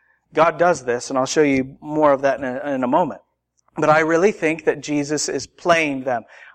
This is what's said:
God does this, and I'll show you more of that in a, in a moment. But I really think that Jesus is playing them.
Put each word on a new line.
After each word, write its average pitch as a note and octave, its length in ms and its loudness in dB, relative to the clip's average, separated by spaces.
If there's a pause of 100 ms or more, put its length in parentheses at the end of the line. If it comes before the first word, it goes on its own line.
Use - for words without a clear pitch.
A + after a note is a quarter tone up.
(340)
God D#3+ 240 2
does E3 260 2
this, B2 280 -6
and C3+ 80 0
I'll C3 80 0
show D#3 160 2
you C3+ 360 0
more D3+ 320 2
of C3+ 120 0
that C3+ 160 0
in C#3 60 -8
a, C3 280 -6
in C3 100 -4
a B2 40 0
moment. C#3 340 -2 (560)
But D3+ 140 2
I D#3 80 4
really E3 320 2
think E3 340 -4
that D3 160 0
Jesus D3 480 -4
is C#3 160 -6
playing D3+ 600 0
them. A#2 180 -4 (320)